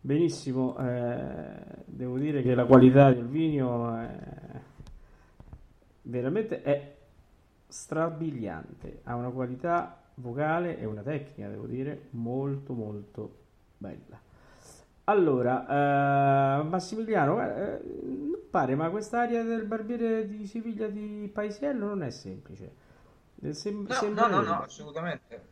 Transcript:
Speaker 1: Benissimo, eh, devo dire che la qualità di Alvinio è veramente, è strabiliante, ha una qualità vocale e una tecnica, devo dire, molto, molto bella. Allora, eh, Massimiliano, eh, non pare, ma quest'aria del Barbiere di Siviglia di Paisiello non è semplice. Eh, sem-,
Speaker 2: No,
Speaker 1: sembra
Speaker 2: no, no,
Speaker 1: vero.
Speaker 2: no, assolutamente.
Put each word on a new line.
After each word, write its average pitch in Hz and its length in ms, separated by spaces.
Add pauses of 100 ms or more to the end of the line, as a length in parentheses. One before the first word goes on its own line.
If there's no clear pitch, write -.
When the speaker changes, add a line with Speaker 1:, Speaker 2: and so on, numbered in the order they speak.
Speaker 1:
Benissimo, 139 680
eh, 123 760 (280)
devo 127 360
dire 143 240
che 127 100
la 123 120
qualità 131 460
di 123 100
Alvinio 127 760
è 117 120 (1900)
veramente, 131 580
è 139 340 (720)
strabiliante, 151 1400
ha 120 100
una 123 160
qualità 131 680 (140)
vocale 151 640
e - 80
una 107 160
tecnica, 139 480
devo 107 160
dire, 131 460
molto, 135 640
molto 104 600 (440)
bella. - 420 (840)
Allora, 139 1500
eh, 151 60
Massimiliano, 185 760
eh, - 380 (240)
non 285 340 (140)
pare, 135 240
ma 165 160
quest'aria 233 500
del 226 240
Barbiere 220 640
di 208 180
Siviglia 220 400
di 208 480
Paisiello 214 540
non 196 160
è 120 80
semplice. 98 600 (680)
Eh, 151 120
sem-, 202 340
Speaker 2:
No, 240 80
Speaker 1:
sembra 220 320
Speaker 2:
no, 190 80
no, 202 80
Speaker 1:
vero. - 100
Speaker 2:
no, 170 80
assolutamente. 151 800 (100)